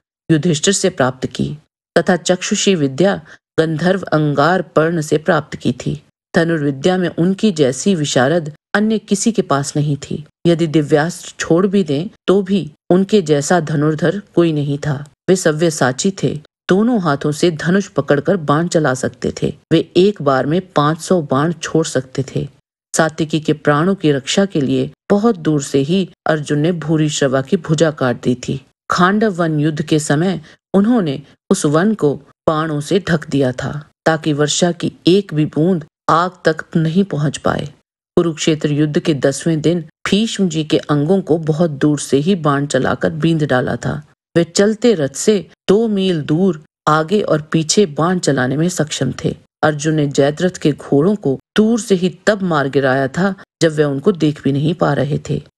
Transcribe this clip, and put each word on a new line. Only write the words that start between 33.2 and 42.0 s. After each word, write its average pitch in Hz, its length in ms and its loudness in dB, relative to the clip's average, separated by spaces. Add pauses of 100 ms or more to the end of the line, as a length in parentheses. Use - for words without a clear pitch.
दिया 139 220 0
था, 147 380 -10 (160)
ताकि 160 280 0
वर्षा 151 380 0
की - 220 -6 (140)
एक 196 260 2
भी 151 120 0
बूंद 156 400 0 (240)
आग 170 220 2 (140)
तक 160 320 -2
नहीं 160 260 2
पहुंच 147 340 -4
पाए। - 320 -4 (460)
कुरुक्षेत्र 156 560 0
युद्ध 147 280 0
के 170 140 -2
दसवें 143 480 0
दिन 160 240 0 (220)
भीष्म 202 420 0
जी 156 140 -4
के 151 140 0
अंगों 151 440 0
को 165 160 0
बहुत 156 340 0
दूर 147 280 0
से - 180 -2